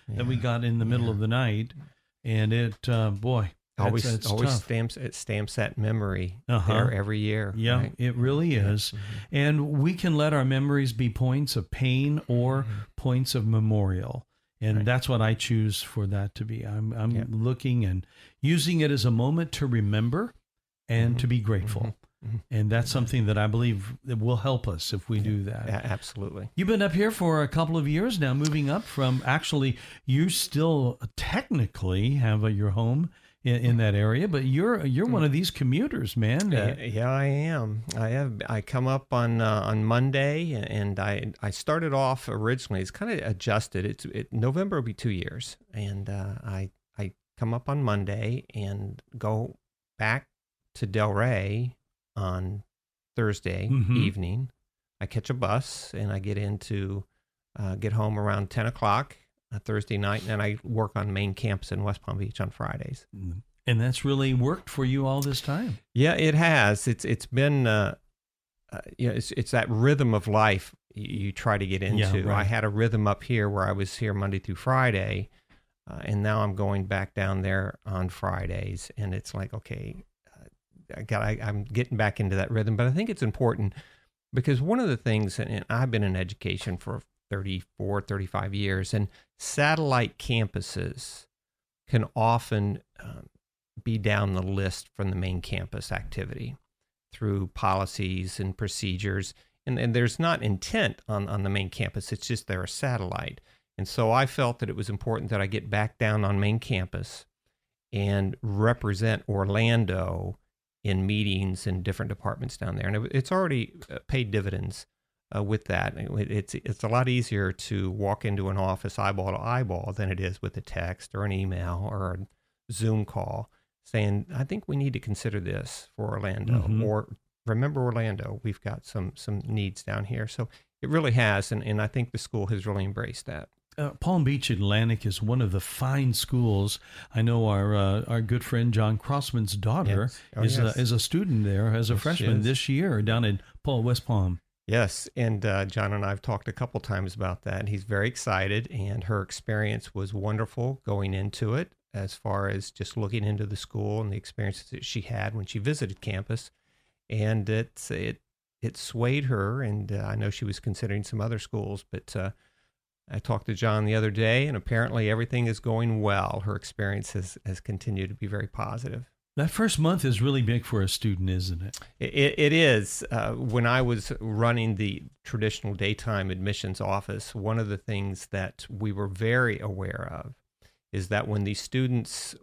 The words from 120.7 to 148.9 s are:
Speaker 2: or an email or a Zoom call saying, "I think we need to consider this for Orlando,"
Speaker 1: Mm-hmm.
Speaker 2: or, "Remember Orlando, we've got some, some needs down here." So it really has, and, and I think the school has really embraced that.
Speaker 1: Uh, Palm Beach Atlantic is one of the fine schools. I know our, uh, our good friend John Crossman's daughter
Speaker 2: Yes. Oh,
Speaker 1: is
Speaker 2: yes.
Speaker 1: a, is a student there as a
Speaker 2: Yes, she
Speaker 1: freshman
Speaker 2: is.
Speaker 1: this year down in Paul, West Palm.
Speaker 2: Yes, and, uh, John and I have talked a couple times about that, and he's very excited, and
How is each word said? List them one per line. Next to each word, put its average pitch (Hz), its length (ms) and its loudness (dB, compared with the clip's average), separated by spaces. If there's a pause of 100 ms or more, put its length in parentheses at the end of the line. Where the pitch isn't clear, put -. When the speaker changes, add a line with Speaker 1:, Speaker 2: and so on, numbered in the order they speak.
Speaker 2:
or 98 120 -4
an 101 60 0
email 92 580 -2
or 95 240 -4 (560)
a - 40 -10
Zoom 110 320 2
call - 440 -6 (360)
saying, 104 500 0
"I 127 80 0
think 190 240 -6
we 143 80 -2
need 139 180 0
to 131 60 -4
consider 104 400 -4
this 95 560 -8
for 107 160 -6
Orlando," 101 480 -2
Speaker 1:
Mm-hmm. 110 240 2
Speaker 2:
or, 107 240 0 (400)
"Remember 131 340 2
Orlando, 110 640 -2
we've 107 180 -4
got - 240 -8
some, 95 300 -4
some 104 320 -4
needs 104 360 -2
down 104 220 -4
here." 110 220 -4
So 113 200 -6 (340)
it 131 80 -4
really 151 240 4
has, 107 380 4
and, 107 120 -2
and 107 180 0
I 107 60 2
think 120 240 -2
the - 80 -4
school 101 280 -4
has 98 200 -2
really 98 180 0
embraced 107 420 -6
that. - 220 -10 (300)
Speaker 1:
Uh, 147 120 -2
Palm 175 320 2
Beach 135 280 2
Atlantic 104 560 2
is 95 160 -2
one 120 180 2
of 104 100 2
the 95 80 2
fine 131 540 0
schools. 104 640 2 (360)
I 117 80 2
know 117 240 4
our, 104 280 4
uh, 98 320 4
our 117 140 0
good 117 220 0
friend 117 300 2
John 110 240 4
Crossman's 120 580 -2
daughter 104 460 2
Speaker 2:
Yes. 120 200 -2 (140)
Oh, 107 80 0
Speaker 1:
is 123 140 4
Speaker 2:
yes. 113 200 2
Speaker 1:
a, - 40 2
is 120 100 4
a 120 80 4
student 165 460 2
there 101 280 2
as 113 160 2
a 120 40 4
Speaker 2:
Yes, 101 80 2
she - 20 -2
Speaker 1:
freshman 120 360 2
Speaker 2:
is. 104 60 4
Speaker 1:
this 131 240 2
year 135 320 2
down 113 220 2
in 101 160 2 (240)
Paul, 131 200 0
West 120 220 2
Palm. 92 340 2 (280)
Speaker 2:
Yes, 107 480 0
and, 110 300 0
uh, 98 200 2
John 101 280 0
and 101 120 0
I 98 40 0
have 101 120 -4
talked - 260 -4
a 113 60 -4
couple - 260 -4
times 95 360 -4
about 92 280 -4
that, 95 180 -4
and 104 80 -4
he's 101 160 -4
very 104 220 2
excited, 104 640 0
and 101 360 -4